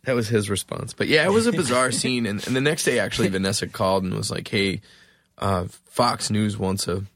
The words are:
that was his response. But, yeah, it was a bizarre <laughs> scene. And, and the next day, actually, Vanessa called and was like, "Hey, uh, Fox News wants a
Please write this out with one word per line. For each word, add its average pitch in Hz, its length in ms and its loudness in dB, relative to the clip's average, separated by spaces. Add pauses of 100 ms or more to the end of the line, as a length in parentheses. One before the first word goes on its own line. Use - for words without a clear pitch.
that 131 100 0
was 117 120 0
his 104 220 0
response. - 440 -6
But, - 140 -4
yeah, 151 160 4
it 185 80 2
was 226 140 4
a 240 60 4
bizarre 127 400 2
<laughs> - 80 -2
scene. 123 260 0
And, 101 220 -4
and 127 80 0
the 131 60 2
next 151 240 0
day, 127 120 2
actually, 104 300 0
Vanessa 95 400 0
called 95 360 0
and 92 120 -4
was 104 160 -4
like, - 160 -6
"Hey, 98 340 0 (560)
uh, 92 280 -2 (200)
Fox 120 460 0
News 107 260 0
wants 98 300 -2
a 95 160 -4 (120)